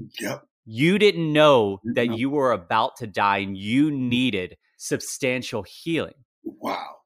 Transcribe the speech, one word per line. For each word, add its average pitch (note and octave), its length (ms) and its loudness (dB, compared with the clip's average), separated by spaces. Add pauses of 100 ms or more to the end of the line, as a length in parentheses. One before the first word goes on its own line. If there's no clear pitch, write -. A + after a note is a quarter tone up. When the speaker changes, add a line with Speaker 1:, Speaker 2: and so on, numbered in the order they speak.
(200)
Speaker 1:
Yep. - 280 -10 (180)
Speaker 2:
You D3 340 2
didn't E3+ 320 2
know C3 520 6
Speaker 1:
Didn't A#2 120 -4
Speaker 2:
that A#2+ 140 2
Speaker 1:
know. A2+ 60 -4
Speaker 2:
you B2+ 140 -2
were C#3 220 0
about A2 460 -2
to A#2+ 100 -10
die G2+ 320 0
and G2 180 -6
you B2 340 0
needed A#2+ 640 -2 (200)
substantial B2+ 840 -6
healing. C#3+ 520 -6 (280)
Speaker 1:
Wow. - 600 -10